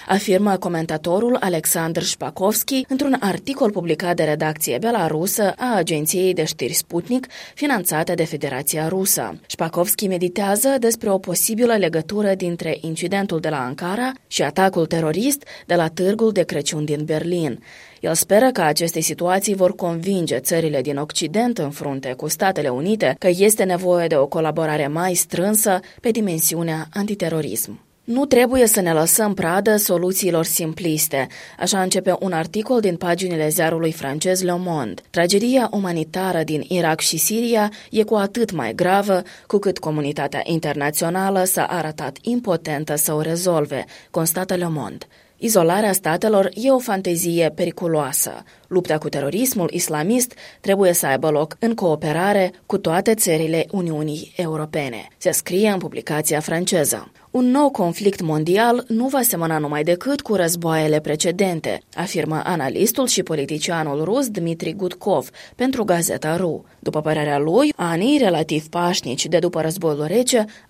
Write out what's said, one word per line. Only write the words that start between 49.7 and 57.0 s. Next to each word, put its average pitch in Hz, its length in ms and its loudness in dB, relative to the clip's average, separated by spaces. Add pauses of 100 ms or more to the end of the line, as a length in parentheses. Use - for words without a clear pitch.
islamist 175 600 0 (260)
trebuie 196 340 4
să 170 120 0
aibă 135 240 2
loc 156 300 0
în 226 140 0
cooperare 180 800 2 (140)
cu 202 120 -2
toate 202 360 2
țările 165 580 0
Uniunii 156 640 -4
Europene, 151 720 -6 (100)
se - 140 0
scrie 185 380 0
în 202 80 0
publicația 151 640 -2
franceză. 165 720 0 (200)